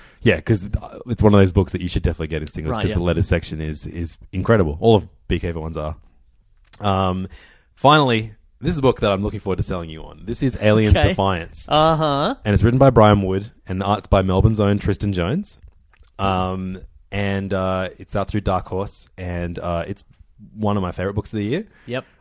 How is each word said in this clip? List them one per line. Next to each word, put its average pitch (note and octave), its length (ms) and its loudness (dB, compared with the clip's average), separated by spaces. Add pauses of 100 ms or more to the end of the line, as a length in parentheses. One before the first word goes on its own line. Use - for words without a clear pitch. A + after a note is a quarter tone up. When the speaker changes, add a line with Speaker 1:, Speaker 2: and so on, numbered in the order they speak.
(220)
Speaker 1:
Yeah, F#2+ 200 4
'cause, G#2 220 0 (180)
uh, - 240 -16
it's A#2+ 160 -4
one G#2+ 120 6
of G2+ 60 8
those F#2+ 120 6
books F#2+ 220 0
that F2 80 -4
you F2+ 60 -6
should F2 160 -4
definitely E2 240 -2
get D2+ 140 -6
in D2+ 60 -8
singles D#2 300 -6
Speaker 2:
Right, G#2+ 60 -4
Speaker 1:
'cause F#2+ 80 -2
Speaker 2:
yeah. - 60 -2
Speaker 1:
the E2+ 60 -2
letters E2+ 240 0
section D#2+ 340 -2
is, D#2 240 -6
is - 320 -10 (140)
incredible. F#2 480 2
All A2+ 160 6
of E2+ 120 0 (200)
B F2+ 120 0
K F2 120 -6
ones D#2+ 260 -8
are. D2+ 200 -8 (840)
Um, F#2+ 480 -2 (480)
finally, B2+ 580 4 (280)
this D#3 100 -2
is E3 80 -2
a - 20 -4
book C3 200 2
that G#2+ 100 2
I'm G2 120 0
looking G#2 160 -4
forward F#2 180 -4
to F2+ 60 0
selling F2 260 -8
you D#2 140 -14
on. D#2 220 -20
This A#2 180 -8
is B2+ 180 0
Aliens G#2+ 360 6
Speaker 2:
Okay. D#3 120 4
Speaker 1:
Defiance. G2 600 -2
Speaker 2:
Uh-huh. D#3 760 2
Speaker 1:
And G#2 100 2
it's G2 100 4
written A#2+ 160 4
by C#3 100 8
Brian G#2+ 320 6
Wood, G2 300 -2 (160)
and F#2+ 140 -4
the G2 40 -4
art's G2+ 220 -2
by G2 140 4
Melbourne's G2 380 2
own G2+ 200 2
Tristan G2+ 340 -2
Jones. F#2+ 460 -4 (580)
Um, F#2 640 -2 (320)
and, G2 420 -4
uh, F#2 440 -2
it's - 180 -12
out G2 140 -4
through G#2+ 120 -4
Dark F#2 260 -2
Horse, F#2+ 400 -8 (100)
and, F2 420 -6
uh, E2+ 280 -4
it's - 160 -12 (500)
one G#2 240 -2
of G2 60 -2
my F2+ 80 -4
favourite F#2 240 -6
books - 180 -6
of A2 40 -4
the G2+ 80 -4
year. D#3+ 220 -4 (180)
Speaker 2:
Yep. B2 200 -8 (160)